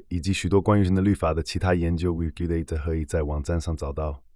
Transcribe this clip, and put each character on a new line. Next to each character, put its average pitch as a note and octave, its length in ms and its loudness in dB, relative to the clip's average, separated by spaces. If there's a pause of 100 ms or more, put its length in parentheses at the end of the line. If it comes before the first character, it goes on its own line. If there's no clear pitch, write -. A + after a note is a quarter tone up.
以 F2 140 -4
及 F#2+ 100 0
许 F#2 160 -2
多 F#2+ 140 4
关 G#2 180 4
于 G2 40 4
神 F#2 100 4
的 F#2+ 80 4
律 G2+ 100 4
法 E2 220 0
的 D#2+ 80 -2
其 - 160 -4
他 F2+ 160 2
研 E2+ 240 2
究， E2+ 160 0
Wikidata E2 640 -2
可 D#2+ 180 -2
以 D#2+ 80 -2
在 D#2 200 -2
网 D2 180 -4
站 E2+ 180 -2
上 E2 160 -2
找 - 160 -6
到。 D2+ 320 -6 (120)